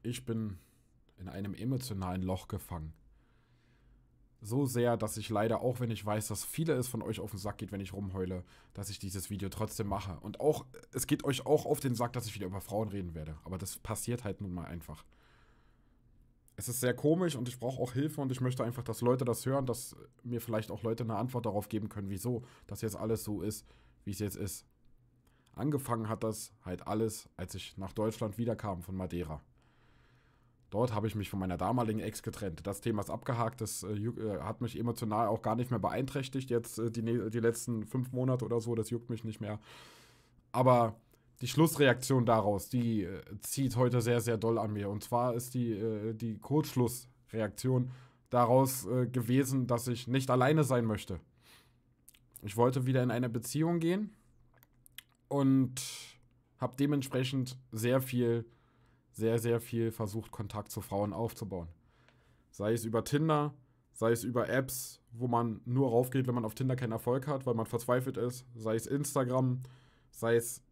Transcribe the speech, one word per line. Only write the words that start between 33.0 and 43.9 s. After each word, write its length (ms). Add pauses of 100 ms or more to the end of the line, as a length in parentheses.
ist 60
abgehakt, 520
das, 240
äh, 80
ju-, 260
äh, 220
hat 220
mich 140
emotional 520
auch 140
gar 120
nicht 160
mehr 80
beeinträchtigt, 720
jetzt, 300
äh, 100
die 120
ne-, 280
die 80
letzten 480
fünf 240
Monate 340
oder 160
so, 140
das 160
juckt 200
mich 120
nicht 180
mehr. 200 (920)
Aber 460 (440)
die 60
Schlussreaktion 800
daraus, 420
die, 360
äh, 180 (160)
zieht 380
heute 240